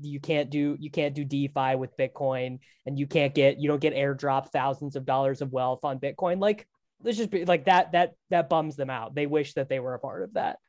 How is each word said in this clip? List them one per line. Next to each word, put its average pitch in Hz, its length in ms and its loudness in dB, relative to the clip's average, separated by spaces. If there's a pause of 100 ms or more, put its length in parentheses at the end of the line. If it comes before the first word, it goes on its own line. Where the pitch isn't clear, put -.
you 143 180 -8
can't 147 300 0
do, 147 300 0
you 147 120 -12
can't 147 240 -2
do 147 80 -4
DeFi 139 520 0
with 131 220 -6
Bitcoin 131 600 -4 (260)
and 139 140 -6
you 143 80 -2
can't 143 260 2
get, 139 240 6
you 143 120 -2
don't 147 120 2
get 151 140 2
airdrop 139 560 0
thousands 139 460 -2
of 131 80 -8
dollars 135 360 0
of 131 120 -6
wealth 127 300 0
on 135 160 -4
Bitcoin. 170 400 -2
Like, 208 280 0 (340)
let's 220 160 -2
just 220 140 -2
be 175 140 0
like 175 200 4
that, 180 280 6
that, 175 200 4 (160)
that 170 180 2
bums 156 280 2
them 135 160 -4
out. 120 240 -6
They 147 100 0
wish 143 300 0
that 139 140 -2
they 135 100 0
were 127 160 -6
a 117 40 -8
part 131 220 -8
of 220 120 -8
that. - 360 -2